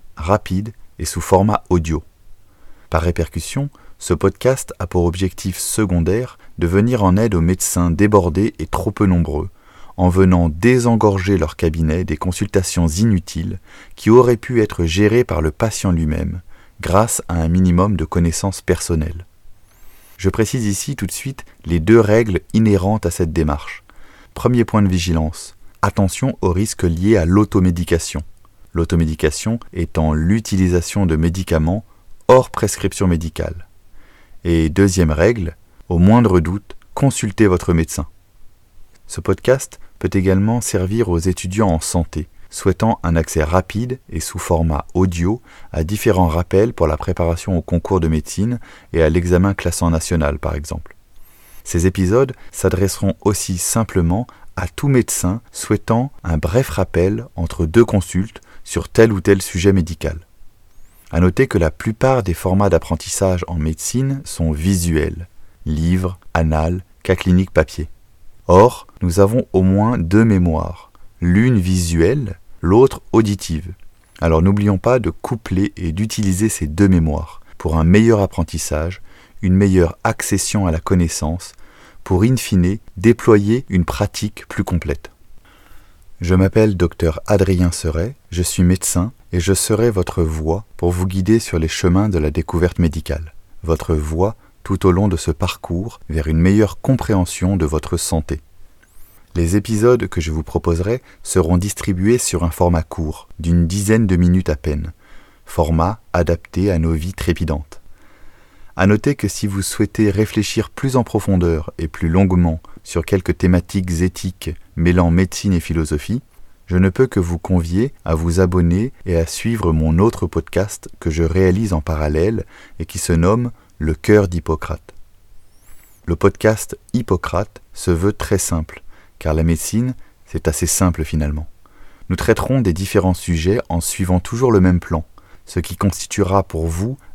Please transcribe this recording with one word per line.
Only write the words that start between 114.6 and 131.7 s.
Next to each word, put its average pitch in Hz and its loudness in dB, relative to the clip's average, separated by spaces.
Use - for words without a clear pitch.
mêlant 87 2
médecine 92 0
et 85 2
philosophie, 82 -4
je 90 -2
ne 95 6
peux 127 2
que 98 0
vous 85 -2
convier 90 -2
à 82 -2
vous 85 0
abonner 90 2
et 90 0
à 82 2
suivre 107 -4
mon 80 2
autre 104 2
podcast - -4
que - -4
je 80 0
réalise 95 2
en 82 0
parallèle 78 -2
et 80 -8
qui - -12
se - -2
nomme 107 2
Le 78 -2
Cœur 104 4
d'Hippocrate. 80 -6
Le 85 -2
podcast - 0
Hippocrate - -4
se - -2
veut 90 0
très - -2
simple, - -4
car 78 -2
la 80 2
médecine, 107 -2
c'est - -4
assez 80 -2
simple 82 0
finalement. 76 -4